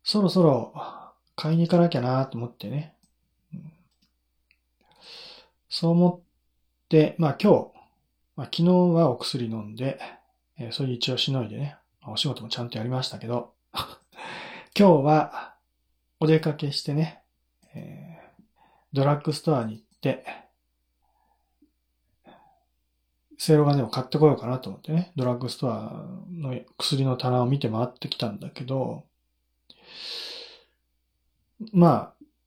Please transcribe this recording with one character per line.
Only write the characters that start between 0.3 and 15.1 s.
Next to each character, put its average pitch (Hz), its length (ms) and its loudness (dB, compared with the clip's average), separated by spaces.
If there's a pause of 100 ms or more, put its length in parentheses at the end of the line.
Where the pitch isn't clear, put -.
ろ 143 320 4 (640)
買 156 180 -2
い - 20 4
に 170 120 4
行 - 20 0
か 175 80 4
な 170 100 6
き 156 80 -2
ゃ 120 60 0
な 131 240 0
と - 100 -12
思 120 120 -6
っ - 60 -14
て 98 140 -12
ね。 151 260 -8 (600)
う - 20 -14
ん。 156 160 -18 (2000)
そ - 180 -2
う - 40 4
思 175 300 4
っ - 680 -20
て、 156 260 6
ま 160 120 2
あ 127 120 -4
今 202 120 8
日、 - 180 4 (680)
ま 139 80 -10
あ - 20 -14
昨 - 100 -10
日 165 160 2
は 170 380 4
お 120 60 -2
薬 120 300 -6
飲 110 160 -8
ん 107 120 -14
で、 131 240 -6 (600)
え 117 100 -12
ー、 - 40 -12
そ 147 100 -6
れ 127 100 -2
一 120 200 -4
応 127 40 -4
し - 160 -4
の 127 120 -2
い 107 40 -10
で 107 80 -12
ね、 143 200 -8 (260)
ま - 60 -18
あ、 113 40 -10
お - 40 -6
仕 151 120 -4
事 117 140 -8
も 113 60 -14
ち - 100 -10
ゃ 120 60 -6
ん 117 60 -10
と 113 80 -10
や 110 60 -6
り 120 60 -6
ま 131 120 -4
し - 80 -8
た 104 80 -14
け 113 80 -14
ど、 120 360 -6
<laughs> - 1120 -16
今 202 120 8
日 175 40 10 (120)
は - 500 0 (680)